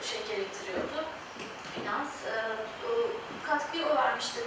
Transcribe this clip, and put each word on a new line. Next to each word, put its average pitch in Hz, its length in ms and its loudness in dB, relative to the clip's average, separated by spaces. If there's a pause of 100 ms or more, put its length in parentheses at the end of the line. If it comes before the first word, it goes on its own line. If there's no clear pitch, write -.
şey 226 120 -2 (100)
gerektiriyordu. 196 680 -2 (760)
Finans, - 380 -2 (220)
e, - 0 - (540)
o - 20 2 (560)
katkıyı 302 400 2
o 302 100 8
vermişti. - 500 4